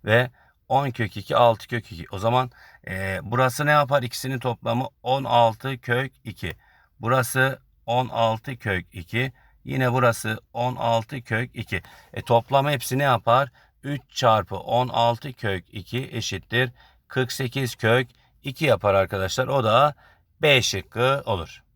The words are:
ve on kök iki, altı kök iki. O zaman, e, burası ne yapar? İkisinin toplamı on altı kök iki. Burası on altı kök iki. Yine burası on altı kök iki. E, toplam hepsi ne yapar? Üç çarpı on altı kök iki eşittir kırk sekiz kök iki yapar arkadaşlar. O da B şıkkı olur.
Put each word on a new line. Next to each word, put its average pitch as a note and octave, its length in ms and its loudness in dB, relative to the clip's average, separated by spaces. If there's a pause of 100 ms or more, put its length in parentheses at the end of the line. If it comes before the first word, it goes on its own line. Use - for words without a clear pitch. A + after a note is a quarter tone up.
ve A#2+ 260 4 (380)
on C3+ 220 0
kök A2+ 260 -6
iki, - 200 -4
altı A#2 320 4
kök A#2 240 -6
iki. E2 180 -14
O G2 80 -8
zaman, B2 320 0 (380)
e, F#2+ 340 -6
burası B2+ 440 -2
ne D3 40 2
yapar? C#3+ 320 4
İkisinin C3 360 -6
toplamı A#2+ 500 -4 (140)
on C3 220 0
altı A#2+ 540 2
kök B2+ 340 -2 (120)
iki. F#2 320 -10 (440)
Burası C3 580 0 (280)
on A#2+ 220 0
altı A2+ 480 0
kök F#2 360 -4
iki. A#2 400 -4 (320)
Yine B2+ 280 0
burası A#2 480 0 (120)
on B2 240 -4
altı A#2 460 -2
kök A#2 320 -4
iki. G2 280 -8 (320)
E, - 80 -8
toplam C3+ 460 2
hepsi C3 300 -2
ne C#3 40 0
yapar? B2+ 460 2 (340)
Üç C#3+ 260 -8
çarpı G#2+ 480 2
on A#2+ 320 -2
altı A#2 440 0
kök G2 400 -6
iki A#2+ 400 -8
eşittir A2+ 580 -4 (380)
kırk B2+ 240 -2
sekiz C3 440 -6
kök A#2+ 320 2 (340)
iki C#3+ 220 -6
yapar G#2 300 2
arkadaşlar. F#2+ 520 0
O C3+ 180 0
da B2+ 300 4 (480)
B C#3 200 6
şıkkı B2 640 -2
olur. F2+ 360 -6 (120)